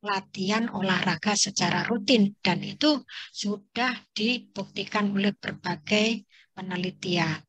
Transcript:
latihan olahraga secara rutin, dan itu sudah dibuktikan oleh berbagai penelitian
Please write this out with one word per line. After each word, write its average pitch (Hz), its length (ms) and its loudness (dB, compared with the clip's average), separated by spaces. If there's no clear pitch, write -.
latihan 202 720 -2
olahraga 185 640 0
secara 175 480 0
rutin, 214 560 4
dan 175 180 2
itu 254 400 0
sudah 233 640 -4
dibuktikan 208 1000 -2
oleh 202 180 2
berbagai 214 960 -2
penelitian 180 880 -2